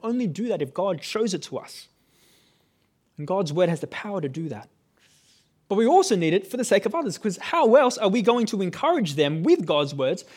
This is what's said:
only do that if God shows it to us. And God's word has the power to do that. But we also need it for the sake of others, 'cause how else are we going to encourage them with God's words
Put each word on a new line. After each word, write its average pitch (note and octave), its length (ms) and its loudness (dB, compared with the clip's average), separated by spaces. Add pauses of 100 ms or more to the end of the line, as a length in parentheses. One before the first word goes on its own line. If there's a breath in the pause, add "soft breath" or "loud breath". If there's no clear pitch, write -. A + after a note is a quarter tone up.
only A#3 240 -2
do G3 220 -4
that F#3 120 -4
if C#3+ 140 -6
God F#3 300 -4
shows A3 300 -2
it D3+ 100 -6
to - 140 -10
us. - 280 -16 (1300 soft breath)
And D3 120 -12
God's F#3 240 -2
word E3+ 160 2
has E3 120 -2
the D3 60 -6
power G3+ 340 -8
to D3 80 -4
do D#3 200 -8
that. G#2 200 -12 (1000 soft breath)
But G3 80 0
we A3+ 100 4
also E4+ 300 6
need D#3+ 180 2
it G3 140 0
for - 80 -6
the B3 80 -2
sake - 220 2
of - 100 -2
others, C#4 200 -4
'cause G3 200 -4
how C4 400 4
else B3+ 200 4
are G#3+ 120 0
we G#3+ 140 2
going A#3 240 2
to G3+ 140 -4
encourage G3 540 0
them D3+ 300 0
with D#4+ 220 2
God's D3 280 0
words C#3 300 -2 (120)